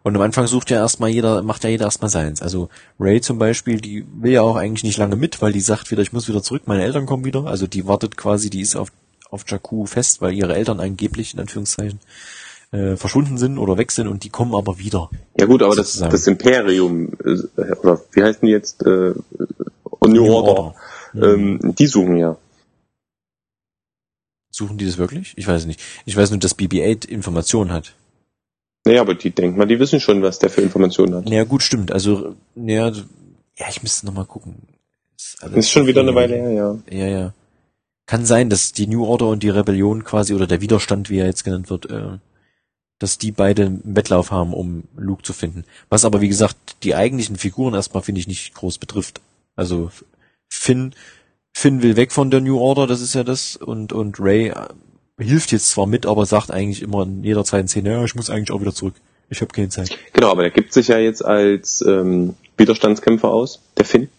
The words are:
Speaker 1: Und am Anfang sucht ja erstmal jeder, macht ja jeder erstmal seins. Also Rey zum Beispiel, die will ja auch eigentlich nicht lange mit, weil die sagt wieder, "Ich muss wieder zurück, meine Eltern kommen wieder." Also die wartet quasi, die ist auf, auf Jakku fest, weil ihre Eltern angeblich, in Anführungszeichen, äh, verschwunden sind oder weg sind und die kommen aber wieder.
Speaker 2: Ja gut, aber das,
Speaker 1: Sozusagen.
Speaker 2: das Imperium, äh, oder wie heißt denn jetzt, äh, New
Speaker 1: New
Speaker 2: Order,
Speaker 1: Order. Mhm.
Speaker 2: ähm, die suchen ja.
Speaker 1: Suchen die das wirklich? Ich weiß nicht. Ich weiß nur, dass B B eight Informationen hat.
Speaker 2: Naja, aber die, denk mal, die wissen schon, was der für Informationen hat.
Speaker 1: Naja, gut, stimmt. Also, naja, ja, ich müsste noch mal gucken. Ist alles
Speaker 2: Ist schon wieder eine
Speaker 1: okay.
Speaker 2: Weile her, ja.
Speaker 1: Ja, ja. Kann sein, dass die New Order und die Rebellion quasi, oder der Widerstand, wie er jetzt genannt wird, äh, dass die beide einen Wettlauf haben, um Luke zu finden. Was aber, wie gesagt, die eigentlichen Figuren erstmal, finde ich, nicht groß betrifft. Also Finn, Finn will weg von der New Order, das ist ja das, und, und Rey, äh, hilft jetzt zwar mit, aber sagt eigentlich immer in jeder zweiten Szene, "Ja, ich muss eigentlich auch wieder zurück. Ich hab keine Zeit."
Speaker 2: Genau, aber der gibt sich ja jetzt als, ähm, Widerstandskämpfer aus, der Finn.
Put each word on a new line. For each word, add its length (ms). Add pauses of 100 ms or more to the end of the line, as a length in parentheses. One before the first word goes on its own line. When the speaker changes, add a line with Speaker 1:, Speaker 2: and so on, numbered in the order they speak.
Speaker 1:
Und 140
am 60
Anfang 260
sucht 220
ja 80
erstmal 320
jeder, 340
macht 220
ja 40
jeder 160
erstmal 240
seins. 320
Also 280 (320)
Rey 180
zum 180
Beispiel, 440
die 240 (160)
will 100
ja 100
auch 140
eigentlich 300
nicht 120
lange 200
mit, 240
weil 100
die 80
sagt 320
wieder, 100
"Ich 120
muss 160
wieder 120
zurück, 260
meine 180
Eltern 200
kommen 200
wieder." 200
Also 220
die 180
wartet 300
quasi, 340
die 120
ist 160
auf, 160 (360)
auf 160
Jakku 420
fest, 340
weil 120
ihre 220
Eltern 240
angeblich, 540
in 80
Anführungszeichen, 580 (720)
äh, 240
verschwunden 420
sind 200
oder 200
weg 140
sind 160
und 160
die 60
kommen 260
aber 240
wieder. 300 (280)
Speaker 2:
Ja 100
gut, 160
aber 120
das, 120
Speaker 1:
Sozusagen. 240
Speaker 2:
das 160
Imperium, 840 (160)
äh, 480 (100)
oder 160 (140)
wie 100
heißt 180
denn 80
jetzt, 340
äh, 300 (920)
New 20
Speaker 1:
New 240
Speaker 2:
Order, 200
Speaker 1:
Order. 240 (380)
Mhm. 100 (380)
Speaker 2:
ähm, 160
die 100
suchen 280
ja. 220 (2250)
Speaker 1:
Suchen 260
die 80
das 120
wirklich? 400
Ich 100
weiß 180
nicht. 140 (260)
Ich 120
weiß 140
nur, 80
dass 160
B 120
B 160
eight 220
Informationen 680
hat. 220 (920)
Speaker 2:
Naja, 160
aber 120
die, 180
denk 260
mal, 100
die 120
wissen 200
schon, 220
was 180
der 100
für 120
Informationen 540
hat. 100
Speaker 1:
Naja, 180
gut, 200
stimmt. 280
Also, 440 (200)
naja, 320 (680)
ja, 120
ich 140
müsste 220
noch 80
mal 120
gucken. 300 (600)
Ist 260
alles 220
Speaker 2:
Ist 60
schon 140
wieder 160
eine 100
Speaker 1:
okay. 100
Speaker 2:
Weile 140
her, 160
ja. 260 (120)
Speaker 1:
Ja, 180
ja. 260 (720)
Kann 180
sein, 240
dass 220
die 160
New 180
Order 220
und 160
die 60
Rebellion 540
quasi, 300
oder 140
der 140
Widerstand, 480
wie 100
er 80
jetzt 160
genannt 260
wird, 220
äh, 260 (800)
dass 200
die 140
beide 340
einen 300
Wettlauf 360
haben, 220
um 320 (120)
Luke 260
zu 100
finden. 320 (240)
Was 160
aber, 160
wie 80
gesagt, 540
die 120
eigentlichen 400
Figuren 400
erstmal, 260
finde 200
ich, 60
nicht 280
groß 240
betrifft. 420 (340)
Also 360 (580)
Finn, 440 (600)
Finn 300
will 140
weg 160
von 180
der 100
New 180
Order, 280
das 140
ist 120
ja 120
das, 320
und, 360
und 280
Rey, 280
äh, 60 (640)
hilft 300
jetzt 200
zwar 140
mit, 200
aber 200
sagt 240
eigentlich 320
immer 220
in 220
jeder 180
zweiten 240
Szene, 240
"Ja, 140
ich 100
muss 140
eigentlich 220
auch 100
wieder 120
zurück. 200 (360)
Ich 120
hab 100
keine 160
Zeit." 300 (160)
Speaker 2:
Genau, 180
aber 120
der 80
gibt 200
sich 160
ja 100
jetzt 280
als, 600
ähm, 500 (220)
Widerstandskämpfer 720
aus, 300 (180)
der 80
Finn. 220 (120)